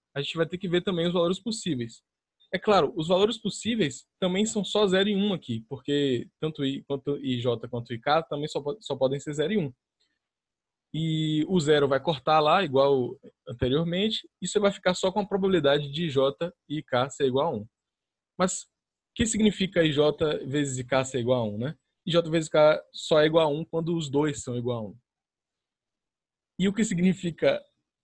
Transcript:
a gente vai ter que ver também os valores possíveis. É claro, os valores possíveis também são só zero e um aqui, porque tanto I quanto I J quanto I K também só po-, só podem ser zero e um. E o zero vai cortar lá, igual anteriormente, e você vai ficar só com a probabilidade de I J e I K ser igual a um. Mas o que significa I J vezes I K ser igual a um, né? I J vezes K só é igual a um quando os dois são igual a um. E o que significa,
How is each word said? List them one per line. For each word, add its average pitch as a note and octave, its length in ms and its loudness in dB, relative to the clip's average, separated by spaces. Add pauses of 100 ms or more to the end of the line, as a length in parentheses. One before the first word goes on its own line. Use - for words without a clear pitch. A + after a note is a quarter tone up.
(140)
a C#3+ 80 -4
gente - 140 -10
vai E3 100 0
ter F3+ 120 -6
que F#3+ 100 -8
ver F3 140 0
também F3 260 -2
os E3+ 60 -2
valores F3+ 260 0
possíveis. C#3+ 640 -6 (480)
É F#3 80 -2
claro, F#3+ 360 4
os D#3 120 -4
valores G3 300 2
possíveis G3+ 680 -4 (120)
também F#3+ 260 0
são G#3+ 180 -4
só G#3 220 0
zero F#3+ 240 2
e G#3 60 0
um G3 180 0
aqui, A2+ 360 -6
porque C#3 580 -2 (120)
tanto D#3 260 -4
I C#3 180 -4
quanto C#3+ 340 -4
I B2+ 220 -4
J A#2+ 280 -2
quanto A#2+ 260 -8
I A#2 60 -8
K D3+ 240 0
também D3 240 -6
só D3+ 140 -6
po-, C#3+ 200 -8
só C#3+ 140 -6
podem C3+ 240 0
ser D3+ 140 -10
zero D3+ 200 -2
e G#3+ 40 0
um. C#3+ 160 -2 (1200)
E D#3 540 0
o F#3 120 2
zero C#3+ 280 4
vai C3+ 120 2
cortar D#3 400 0
lá, D#3+ 240 4
igual C3+ 540 2 (300)
anteriormente, E3+ 800 -2 (140)
e F3+ 60 -8
você - 120 -2
vai G3+ 120 4
ficar F#3 220 -2
só F#3+ 180 -2
com G#3+ 80 -4
a G3 80 -4
probabilidade D#3 640 2
de D#3+ 160 -6
I D#3+ 40 -4
J C#3 440 0 (140)
e D3 120 -6
I - 40 -8
K C3 260 -2
ser - 160 -2
igual C3+ 220 0
a C3+ 100 -4
um. G#2+ 100 -10 (720)
Mas F#3 260 -2
o - 40 -20 (480)
que A#3 100 0
significa G3+ 580 2
I D#3 80 2
J D3 540 0
vezes C3+ 340 -2
I B2 40 -8
K C3 220 0
ser C3 140 -4
igual A#2+ 220 2
a A2 40 -2
um, G#2 120 -6
né? C3 200 -6 (260)
I E3+ 80 -4
J E3+ 200 2
vezes D#3+ 180 -2
K D#3 420 4
só - 300 2
é D#3 60 6
igual D#3+ 200 4
a D3 40 0
um D#3 120 -4
quando E3 320 -4
os D3+ 140 -4
dois C#3+ 320 0
são B2 160 -8
igual A#2+ 220 -4
a G#2 100 -10
um. - 80 -20 (1600)
E F#3 100 0
o G3 60 0
que A3 100 -2
significa, E3+ 800 0 (400)